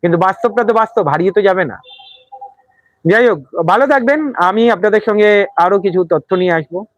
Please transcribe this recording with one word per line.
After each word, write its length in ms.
কিন্তু 160
বাস্তবটা 460
তো 100
বাস্তব, 340
হারিয়ে 240
তো 100
যাবে 240
না। 120
যাই 220
হোক, 120
ভালো 220
থাকবেন। 320
আমি 360
আপনাদের 340
সঙ্গে 500
আরো 240
কিছু 200
তথ্য 260
নিয়ে 180
আসবো 260